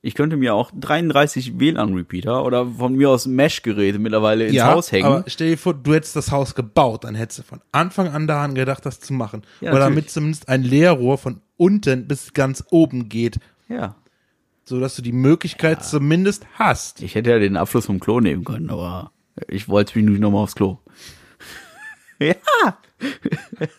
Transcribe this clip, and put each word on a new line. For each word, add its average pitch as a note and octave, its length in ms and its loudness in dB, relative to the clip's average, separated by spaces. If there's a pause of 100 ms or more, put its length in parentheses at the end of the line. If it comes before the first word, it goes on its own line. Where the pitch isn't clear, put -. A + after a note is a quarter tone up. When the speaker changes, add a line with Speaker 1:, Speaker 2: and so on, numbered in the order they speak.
Speaker 1:
Ich A#2 120 -6
könnte D#3 220 0
mir A#2+ 180 0
auch A2+ 180 -2
dreiunddreißig C#3+ 840 -2
W D3 120 4
lan-Repeater G2+ 720 -4
oder B2 240 0
von B2 280 -4
mir C#3 140 4
aus B2+ 180 2
Mesh-Geräte G#2+ 720 0
mittlerweile A2 480 2
ins C3 80 2
Speaker 2:
Ja, B2+ 180 6
Speaker 1:
Haus F3 180 0
hängen. G#2+ 140 2
Speaker 2:
aber C#3+ 220 4
stell D#3+ 240 -4
dir D#3+ 80 0
vor, F3 160 -2
du C#3 180 0
hättest D#3 220 0
das D3+ 160 -4
Haus C#3 240 -2
gebaut, A#2 480 0
dann G#2+ 100 -10
hättest A2+ 260 -8
du A#2+ 40 -18
von - 180 -20 (100)
Anfang F3 360 -2
an D3+ 180 -4
daran D3 300 -2
gedacht, C3 300 -4
das C3 140 -10
zu - 140 -8
machen. A2 300 -6 (160)
Speaker 1:
Ja, - 120 -4
Speaker 2:
Oder C3+ 100 6
Speaker 1:
natürlich. C#3+ 140 4
Speaker 2:
damit D3+ 160 -2
zumindest D#3 380 -4
ein C3 140 2
Leerrohr C3+ 560 4
von - 220 -10 (160)
unten E3+ 500 2
bis - 260 -6
ganz C3+ 380 -2
oben C3 380 2
geht. A2+ 300 -2 (300)
Speaker 1:
Ja. G#2 260 -8 (680)
Speaker 2:
So B2+ 140 -6
dass C3 160 -4
du B2+ 80 -12
die A#2+ 80 -4
Möglichkeit D3+ 680 2
Speaker 1:
Ja. - 40 -14
Speaker 2:
zumindest E3 720 0
hast. - 480 -2
Speaker 1:
Ich F#2+ 100 -12
hätte A#2 180 0
ja A#2 80 6
den G2 180 2
Abfluss G2 280 0
vom F#2+ 140 -2
Klo A2+ 220 0
nehmen E2+ 220 0
können, A2+ 280 -8
aber F2 400 -8 (360)
ich G2 220 -8
wollte G#2 300 0
mich G#2+ 100 4
nicht G2+ 100 2
nochmal G2+ 240 0
aufs - 120 -6
Klo. F#2+ 280 -2
<laughs> - 1400 -20
Ja. - 140 2 (1300)
Das D#3 200 -6